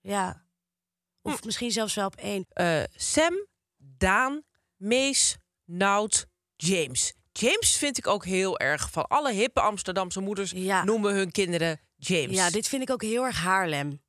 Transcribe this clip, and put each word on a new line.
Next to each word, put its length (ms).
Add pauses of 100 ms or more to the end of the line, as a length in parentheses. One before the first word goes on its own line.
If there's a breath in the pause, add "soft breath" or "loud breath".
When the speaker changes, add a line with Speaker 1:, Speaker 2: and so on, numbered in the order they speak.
Speaker 1:
Ja. 440 (760)
Of 180
Speaker 2:
Hm. 60
Speaker 1:
misschien 240
zelfs 240
wel 120
op 100
één. 320
Speaker 2:
Eh, 340 (140)
Sam, 500 (300)
Daan, 680 (340)
Mees, 600 (280)
Nout, 640 (300)
James. 560 (200)
James 440
vind 220
ik 80
ook 180
heel 340
erg 320
van 160
alle 260
hippe 280
Amsterdamse 600
moeders 340
Speaker 1:
Ja. 300
Speaker 2:
noemen 300
hun 160
kinderen 500 (160)
James. 400
Speaker 1:
Ja, 140
dit 180
vind 140
ik 80
ook 120
heel 220
erg 180
Haarlem. 680